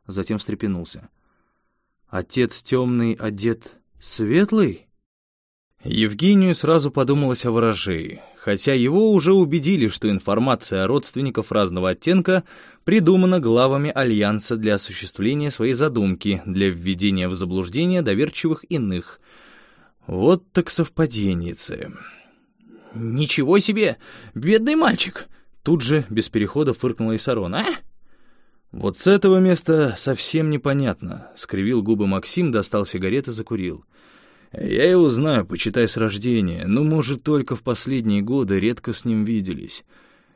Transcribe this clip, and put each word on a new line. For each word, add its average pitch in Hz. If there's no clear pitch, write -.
затем 98
встрепенулся. 98
«Отец 113
темный, 123
а 110
дед 113
светлый?» 143
Евгению 170
сразу 147
подумалось 135
о 117
ворожее, 104
хотя 107
его 156
уже 180
убедили, 160
что 107
информация 101
родственников 127
разного 92
оттенка 180
придумана 185
главами 135
Альянса 107
для 107
осуществления 117
своей 123
задумки, 104
для 95
введения 92
в 92
заблуждение 95
доверчивых 147
иных. 98
Вот 139
так 175
совпаденице. 98
«Ничего 135
себе! 208
Бедный 220
мальчик!» -
Тут 156
же, 135
без 107
перехода, 120
фыркнула 113
Исарон. 107
«А?» 170
«Вот -
с -
этого 196
места 160
совсем 156
непонятно», — 139
скривил 104
губы 104
Максим, 98
достал 104
сигареты, 104
закурил. 98
«Я -
его 175
знаю, 123
почитай, 107
с -
рождения, 101
но, 113
может, 151
только 143
в -
последние 110
годы 104
редко 120
с -
ним 110
виделись. 95